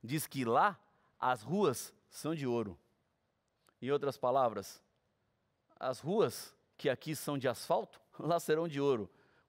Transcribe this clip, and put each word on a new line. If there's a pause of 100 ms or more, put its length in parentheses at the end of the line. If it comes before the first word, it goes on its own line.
diz
que
lá (380)
as
ruas (160)
são
de
ouro. (1040)
Em
outras
palavras, (960)
as
ruas (220)
que
aqui
são
de
asfalto,
<laughs>
lá
serão
de
ouro. (380)